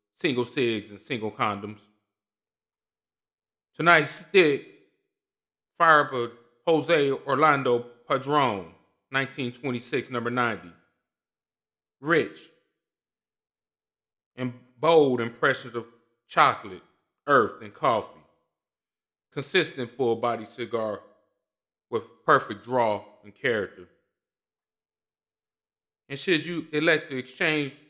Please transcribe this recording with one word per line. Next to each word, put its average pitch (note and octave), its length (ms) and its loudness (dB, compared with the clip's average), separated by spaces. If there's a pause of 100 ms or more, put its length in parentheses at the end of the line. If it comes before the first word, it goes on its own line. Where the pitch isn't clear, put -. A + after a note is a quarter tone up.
(180)
single B2 280 -2
cigs, A2+ 460 -4
and G2 80 -20
single A2 320 -8
condoms. G#2 560 -6 (1900)
Tonight's D#3 380 4
stick, - 800 0 (800)
fired D3+ 400 4
by A#2+ 160 -4 (380)
Jose D3+ 460 2
Orlando C3+ 680 2
Padron, B2 960 -2 (340)
nineteen C3 440 -6
twenty-six, B2 560 -6
number A#2 200 -6
ninety. A2 440 -6 (1300)
Rich C#3+ 500 -4 (1900)
and B2+ 240 -10 (200)
bold D3 420 4
impressions A#2+ 540 -4
of A2+ 100 -8 (420)
chocolate, A2 540 0 (460)
earth, A#2+ 340 2
and G#2 140 -18
coffee. A#2 500 -2 (1040)
Consistent C#3 600 -2
full-body A#2 560 -2
cigar A2 560 -6 (880)
with - 340 -8
perfect B2 380 2
draw A2+ 420 -2 (180)
and G2+ 120 -20
character. G2+ 520 -4 (2250)
And C#3 80 -10
should D#3 260 0
you D#3+ 280 -8
elect D#3 380 0
to C3+ 100 -6
exchange D3+ 540 -4 (160)